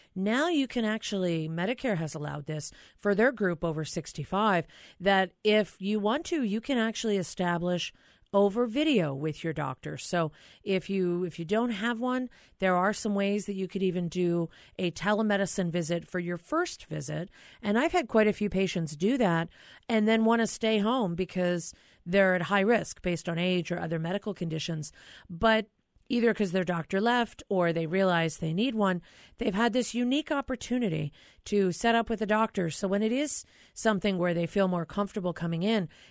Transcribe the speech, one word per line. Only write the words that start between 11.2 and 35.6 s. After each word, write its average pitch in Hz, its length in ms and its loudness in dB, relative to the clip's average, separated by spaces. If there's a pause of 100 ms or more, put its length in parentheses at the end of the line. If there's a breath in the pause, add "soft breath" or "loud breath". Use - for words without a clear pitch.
if 170 140 -6
you 170 80 -8
don't 226 260 0
have 226 280 -2
one, 254 300 -2 (300 soft breath)
there 185 160 2
are 190 180 2
some 202 200 -2
ways 202 320 0
that 202 80 -6
you 190 140 -4
could 185 160 -4
even 180 240 0
do 170 420 0 (300 loud breath)
a 180 120 -2
telemedicine 202 800 0
visit 170 360 -2
for 185 120 -6
your 175 180 -4
first - 480 -4
visit. 151 440 -6 (320 loud breath)
And 208 160 0
I've 302 140 2
had 320 160 0
quite 214 200 4
a 208 60 4
few 208 160 -2
patients 175 460 -2
do 202 240 0
that 170 300 2 (380 loud breath)
and 214 200 2
then 220 180 4
want 233 160 4
to 220 60 2
stay 220 320 0
home 214 340 0
because 175 600 -2 (320 soft breath)
they're 190 280 4
at 180 100 0
high 196 180 2
risk 214 420 0
based 175 260 -2
on 165 80 -2
age 180 340 0
or 175 80 -2
other 165 200 -4
medical 190 340 -4
conditions. 160 580 -6 (380 loud breath)
But 220 380 2 (420)
either 233 240 2
'cause 196 180 -2
their 185 140 0
doctor 175 340 -2
left 233 480 0
or 175 240 2
they 160 160 -2
realize 170 500 2
they 160 160 -2
need 226 220 0
one, 190 260 2 (360 loud breath)
they've 277 180 -2
had 226 160 2
this 233 240 -2
unique 247 360 0
opportunity 240 800 -2 (320 soft breath)
to 196 260 2
set 233 240 2
up 233 140 0
with 220 120 -4
a 214 40 0
doctor. 208 440 0
So 185 200 -4
when 202 120 0
it 220 120 0
is 285 320 -2 (280 soft breath)
something 202 440 0
where 175 160 2
they 170 120 0
feel 196 220 2
more 175 180 -2
comfortable 196 480 -4
coming 165 300 -4